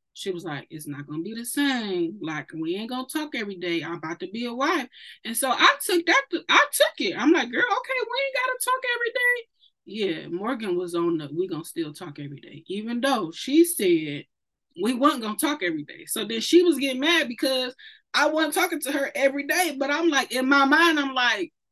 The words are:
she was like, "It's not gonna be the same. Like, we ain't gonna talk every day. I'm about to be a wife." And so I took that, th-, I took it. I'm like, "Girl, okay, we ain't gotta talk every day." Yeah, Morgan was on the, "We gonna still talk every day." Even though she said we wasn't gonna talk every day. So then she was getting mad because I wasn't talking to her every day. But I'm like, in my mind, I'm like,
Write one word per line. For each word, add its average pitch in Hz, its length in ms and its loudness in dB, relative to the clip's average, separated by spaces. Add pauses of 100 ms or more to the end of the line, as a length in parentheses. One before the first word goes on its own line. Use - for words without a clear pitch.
(140)
she - 160 -8
was 175 140 -8
like, 143 240 -8
"It's 156 180 -14
not 143 200 -10
gonna 156 160 -8
be 208 100 -8
the 233 140 -10
same. 214 760 0
Like, 151 320 -6
we 160 240 -4
ain't 220 140 -8
gonna 254 200 -6
talk 302 240 -6
every 202 220 -6
day. 170 260 -2
I'm 165 120 -8
about 160 260 -10
to 185 100 -10
be 226 140 -8
a 240 80 -6
wife." 269 340 0 (380)
And 226 100 -6
so 262 160 0
I 381 320 4
took 349 220 2
that, 523 260 4
th-, 330 200 -4
I 571 200 6
took 571 360 0
it. 165 100 -2
I'm 269 160 4
like, 262 180 2
"Girl, 240 120 0
okay, 494 360 -2
we 494 280 -2
ain't 523 180 -4
gotta 508 180 -2
talk 508 200 -2 (120)
every 480 160 -4
day." 494 360 0 (380)
Yeah, 175 440 -4
Morgan 202 480 -4
was 175 180 -4
on 170 220 0
the, 147 180 -6
"We 180 140 -2
gonna 156 160 -6
still 151 300 -8
talk 156 240 -14
every 143 220 -12
day." - 260 -20
Even 220 340 -4
though 220 340 0
she 311 300 4
said 156 600 0 (560)
we 233 100 0
wasn't 262 300 2
gonna 214 160 -6
talk - 240 -2
every 160 220 -2
day. - 200 -18
So 214 220 -6
then 226 160 -4
she 339 200 8
was 339 160 4
getting 262 220 -2
mad 311 260 2
because 254 480 -2 (380)
I 294 160 4
wasn't 311 240 2
talking 349 300 0
to 277 100 -4
her 277 220 -2
every 277 320 2
day. 311 320 2
But 277 120 0
I'm 330 200 2
like, 262 220 0
in 262 140 0
my 277 200 6
mind, 311 320 6
I'm 269 160 -2
like, 233 400 0 (180)